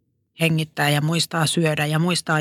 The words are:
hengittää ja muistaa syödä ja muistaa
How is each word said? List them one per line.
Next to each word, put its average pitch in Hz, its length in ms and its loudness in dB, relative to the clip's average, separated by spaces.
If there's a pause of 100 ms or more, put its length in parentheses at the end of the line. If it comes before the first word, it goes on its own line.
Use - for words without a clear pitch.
(400)
hengittää 156 500 0
ja 147 120 2
muistaa 160 440 0
syödä 151 400 0
ja 156 120 0
muistaa 160 420 0